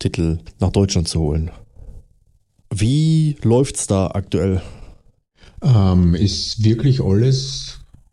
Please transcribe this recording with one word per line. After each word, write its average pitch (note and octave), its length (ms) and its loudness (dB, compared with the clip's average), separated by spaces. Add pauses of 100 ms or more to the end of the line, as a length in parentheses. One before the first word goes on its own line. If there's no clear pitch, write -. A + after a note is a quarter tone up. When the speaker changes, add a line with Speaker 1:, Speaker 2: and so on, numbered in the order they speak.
Speaker 1:
Titel E2 380 -2 (200)
nach F#2 140 0
Deutschland F#2+ 340 2
zu - 140 -4
holen. D#2 320 -2 (1200)
Wie D3+ 680 2
läuft's B2 440 0
da F#2+ 220 0
aktuell? F#2+ 520 -2 (1000)
Speaker 2:
Ähm, F#2 540 4
ist G2+ 480 -2
wirklich B2 360 2
alles A#2+ 760 -2 (360)